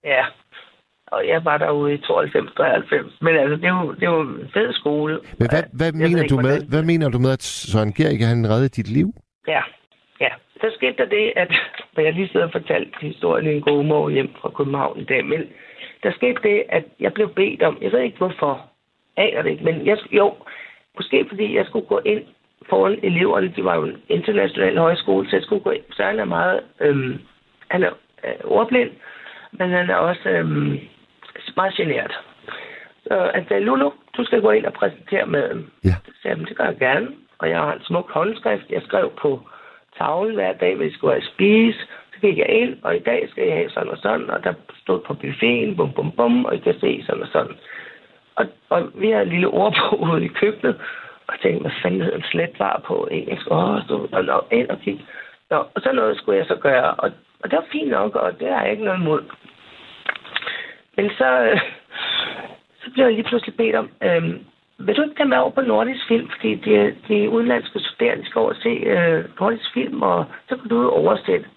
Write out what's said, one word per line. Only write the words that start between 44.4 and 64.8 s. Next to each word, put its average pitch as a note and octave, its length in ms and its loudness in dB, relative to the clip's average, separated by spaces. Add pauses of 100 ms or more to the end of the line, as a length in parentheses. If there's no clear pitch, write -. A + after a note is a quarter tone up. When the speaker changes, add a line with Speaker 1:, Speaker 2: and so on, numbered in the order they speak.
Speaker 1:
der F2+ 100 -2 (280)
stod F#2 180 0
på - 140 -10
buffeten, C#3 640 -2
bum, C#3+ 180 0
bum, D#3 180 -2
bum, A#2+ 340 2
og - 100 0
I - 40 -6
kan - 200 0
se - 260 -2
sådan - 180 -4
og - 40 -8
sådan. - 280 -2 (800)
Og, - 100 0 (240)
og E3+ 260 0
vi G#3+ 160 0
har G#3+ 100 2
en F#3+ 80 0
lille F3 180 0
ordbog - 540 2
<laughs> E3 120 0
ude E3 120 0
i - 20 -6
køkkenet, - 480 0 (520)
og - 140 -6
tænkte, F2 200 2
"Hvad D#2+ 100 -4 (100)
fanden F#2 200 0
hedder - 160 -2
en - 140 -8
sletvar - 560 -2
på - 240 -2
engelsk?" - 400 -6
Åh, E2 360 2
så, D2 240 -2
og, F#2 140 0 (100)
og - 160 0
ind A#2+ 180 2
og G2 100 -4
kig. - 260 -6 (440)
Nå, D#3+ 80 2
og - 240 -4
sådan C4 140 0
noget G#3+ 220 0
skulle G2 200 0
jeg - 100 2
så F#2 80 0
gøre, C3 380 2
og, - 180 -2 (320)
og F#3+ 80 -4
det C#4+ 60 2
var E4 140 0
fint D4+ 180 -4
nok, G#3 260 0
og F#3 240 -2
det - 80 -4
har - 160 -2
jeg - 80 0
ikke G#3+ 140 -4
noget F#3 140 -2
imod. D#3 220 0 (1800)
Men G3+ 200 0
så, C4 260 4
øh, D#3+ 160 4 (1200)
så B3 100 -16
blev C4 120 4
jeg A#3 80 4
lige A3+ 140 -2
pludselig A3+ 300 -4
bedt A3+ 180 0
om, A3 140 -2 (140)
øhm, E3+ 420 0 (340)
"Vil G3 180 0